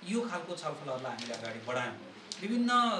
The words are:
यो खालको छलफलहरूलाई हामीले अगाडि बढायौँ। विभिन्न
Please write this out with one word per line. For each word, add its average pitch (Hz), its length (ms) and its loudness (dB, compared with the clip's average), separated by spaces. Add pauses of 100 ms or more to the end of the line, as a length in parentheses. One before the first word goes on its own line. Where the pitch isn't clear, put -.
यो 220 180 0
खालको 175 340 -4
छलफलहरूलाई 135 560 -4
हामीले 117 220 -6
अगाडि 113 260 -6
बढायौँ। 123 380 -2 (420)
विभिन्न 240 300 4 (300)